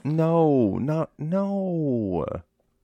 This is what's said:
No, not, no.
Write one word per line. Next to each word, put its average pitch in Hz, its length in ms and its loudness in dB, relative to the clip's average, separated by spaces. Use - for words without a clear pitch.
No, 151 760 2
not, 151 400 -2
no. 160 1080 -2